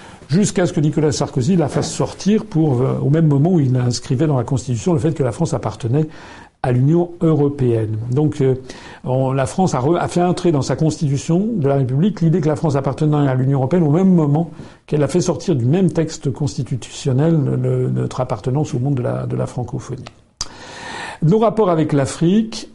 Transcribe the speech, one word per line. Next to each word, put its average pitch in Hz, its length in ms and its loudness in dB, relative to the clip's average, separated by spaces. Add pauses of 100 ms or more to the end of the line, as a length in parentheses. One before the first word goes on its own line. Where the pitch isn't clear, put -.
(280)
jusqu'à 180 380 2
ce - 60 -4
que 170 80 0
Nicolas 151 300 2
Sarkozy 139 460 0
la 156 100 2
fasse - 240 -2
sortir 208 540 -2
pour, 151 380 0
euh, 131 200 0
au 135 80 2
même 160 160 4
moment 147 280 4
où 165 60 4
il 127 160 2
inscrivait 123 520 0
dans 143 80 2
la 120 80 0
Constitution 127 480 -2
le 151 80 2
fait 160 120 0
que 143 120 -2
la 120 80 -2
France - 220 -4
appartenait 123 520 -2 (560)
à 131 80 0
l'Union 156 400 2 (100)
européenne. 131 760 0 (160)
Donc, 151 280 0
euh, 131 140 4 (480)
on, 131 300 0
la 135 140 0
France - 280 0
a, 131 60 0
re-, 156 180 2
a 143 80 -2
fait 175 160 0
entrer 175 300 2
dans 139 100 0
sa 127 140 -2
Constitution 156 800 0
de 139 100 0
la 139 80 2
République 139 460 0
l'idée 165 200 4
que 151 80 0
la 151 80 0
France 147 200 0
appartenait 147 520 2
à 131 60 2
l'Union 135 240 2
européenne 135 240 2
au 147 80 2
même 185 240 4
moment 156 360 2 (360)
qu'elle 151 160 0
a 139 60 2
fait 180 120 2
sortir 170 360 0
du 117 80 0
même 170 260 4
texte 156 400 -2
constitutionnel 139 1120 -2
le, 131 120 0
le, 127 340 0
notre 127 300 -2
appartenance 127 520 -2
au 131 60 -4
monde 139 160 0
de 135 80 -2
la, 123 240 -4
de 123 80 -6
la 127 120 -2
francophonie. 127 580 -10 (1160)
Nos 170 160 4
rapports 220 320 4
avec 156 240 2
l'Afrique, 170 800 0